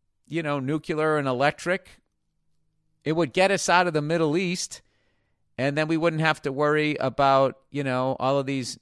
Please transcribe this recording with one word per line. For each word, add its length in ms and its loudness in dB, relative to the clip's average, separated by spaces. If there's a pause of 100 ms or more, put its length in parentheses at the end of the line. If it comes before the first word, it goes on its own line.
(260)
you 160 -6
know, 180 -2
nuclear 580 -2
and 100 -2
electric, 720 -2 (1040)
it 80 -2
would 220 0
get 160 4
us 180 0
out 180 4
of 60 -2
the 100 0
Middle 340 0
East, 460 -4 (760)
and 180 -2
then 120 0
we 80 2
wouldn't 240 0
have 220 0
to 100 -4
worry 440 0
about, 640 2 (120)
you 120 -6
know, 380 -2
all 180 0
of 60 -2
these 380 -6